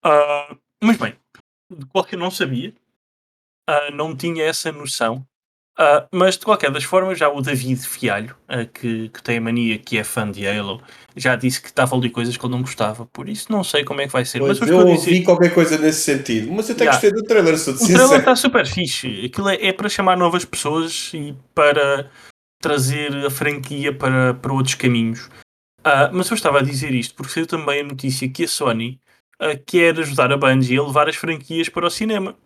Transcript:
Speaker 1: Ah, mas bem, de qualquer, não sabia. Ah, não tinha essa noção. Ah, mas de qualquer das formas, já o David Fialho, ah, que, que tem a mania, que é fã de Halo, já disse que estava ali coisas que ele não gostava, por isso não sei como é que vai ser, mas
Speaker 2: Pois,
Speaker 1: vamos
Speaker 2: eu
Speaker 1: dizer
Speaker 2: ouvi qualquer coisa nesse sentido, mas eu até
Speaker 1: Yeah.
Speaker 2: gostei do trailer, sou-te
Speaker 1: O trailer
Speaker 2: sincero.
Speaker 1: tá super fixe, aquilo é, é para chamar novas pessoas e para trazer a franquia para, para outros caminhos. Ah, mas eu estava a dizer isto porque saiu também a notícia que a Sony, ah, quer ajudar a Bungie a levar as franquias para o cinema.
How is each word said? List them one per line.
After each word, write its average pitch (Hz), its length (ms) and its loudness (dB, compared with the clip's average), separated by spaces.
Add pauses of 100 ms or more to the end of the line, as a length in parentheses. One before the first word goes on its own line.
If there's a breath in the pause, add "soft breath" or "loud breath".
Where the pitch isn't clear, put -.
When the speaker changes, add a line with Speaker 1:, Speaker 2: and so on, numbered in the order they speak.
Speaker 1:
Ah, 147 520 2 (280)
mas 220 140 4
bem, 110 200 -8 (540)
de 151 160 -16
qualquer, 185 300 -4
não 175 140 -4
sabia. 143 420 -6 (920)
Ah, 147 240 0
não 151 240 -6
tinha 165 300 -4
essa 160 260 -4
noção. 131 540 -6 (540)
Ah, 147 320 4
mas 185 260 2
de - 80 -12
qualquer 151 260 2
das 135 120 -4
formas, 185 360 0
já 151 100 4
o 143 120 -4
David 131 460 -4
Fialho, 110 480 -4 (120)
ah, 120 180 -4
que, 113 440 -8
que - 120 -20
tem 117 160 -2
a 113 40 -4
mania, 113 360 0
que 113 200 -6
é 107 60 -2
fã 107 260 -4
de 98 180 -6
Halo, 101 340 -4 (340 soft breath)
já 127 200 0
disse 127 260 -2
que - 60 -20
estava 131 280 0
ali 123 140 0
coisas 120 260 -4
que - 100 -12
ele 123 60 -4
não 123 100 -4
gostava, 113 460 -6
por - 220 -14
isso 214 220 -8
não 202 120 0
sei 147 200 -2
como 143 180 -6
é 139 60 -4
que 135 60 -12
vai 123 120 0
ser, 127 160 -6
mas 139 160 2
Speaker 2:
Pois, - 140 0
Speaker 1:
vamos 180 180 8
Speaker 2:
eu 170 60 6
Speaker 1:
dizer 160 160 0
Speaker 2:
ouvi 180 120 4
qualquer 175 300 4
coisa 160 240 4
nesse 156 240 2
sentido, 131 500 -2
mas 214 180 -4
eu 240 60 -4
até 240 100 2
Speaker 1:
Yeah. - 160 6
Speaker 2:
gostei 202 100 6 (100)
do 214 60 -8
trailer, 170 320 4
sou-te 135 240 -2
Speaker 1:
O - 20 2
trailer 233 220 8
Speaker 2:
sincero. 277 180 6
Speaker 1:
tá 254 100 6
super 240 300 0
fixe, 127 600 -6
aquilo 196 240 -4
é, 196 180 -2
é 190 60 0
para 202 160 -6
chamar 185 280 0
novas 175 280 0
pessoas 160 680 -6
e 147 220 -10 (180)
para 143 580 2 (480 soft breath)
trazer 147 560 -2 (100)
a 139 40 0
franquia 143 680 -6
para, 131 380 2
para 127 200 -6
outros 135 200 0
caminhos. 117 560 -2 (540 soft breath)
Ah, 143 280 4
mas 180 200 -2
eu 233 40 -2
estava 143 220 2
a 139 60 4
dizer 139 320 -4
isto 117 180 -4
porque - 200 -12
saiu 165 120 -2
também 147 360 -4
a - 20 -6
notícia 135 440 -6
que 131 180 -4
a - 20 -8
Sony, 120 520 -4 (400)
ah, 151 160 -2
quer 165 440 2
ajudar 139 320 2
a 143 60 2
Bungie 131 420 4
a - 40 2
levar 147 240 2
as 156 100 -4
franquias 160 520 -4
para 170 160 -4
o 170 60 0
cinema. 208 440 -4 (100)